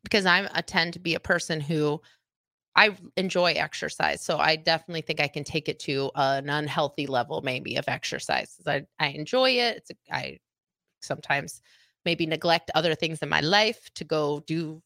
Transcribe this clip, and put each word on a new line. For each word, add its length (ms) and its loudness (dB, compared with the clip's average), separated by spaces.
because 220 2
I'm, 280 6
I 80 0
tend 320 0
to 60 -12
be 160 -2
a 40 -2
person 400 -2
who 420 0
I 220 6
enjoy 360 2
exercise. 680 -2
So 180 -2
I 160 4
definitely 460 0
think 200 -4
I 60 2
can 160 -6
take 260 -4
it 120 -6
to 340 -2
an 340 0
unhealthy 560 -2
level, 380 -2
maybe, 320 -4
of 120 -2
exercise. 680 -4
I, 220 -4
I 120 -2
enjoy 420 0
it. 260 0
It's, 140 -20
I 280 -6
sometimes 600 -4
maybe 220 0
neglect 480 0
other 220 2
things 260 -4
in 80 -6
my 120 4
life 540 2
to 80 -10
go 440 0
do 380 -4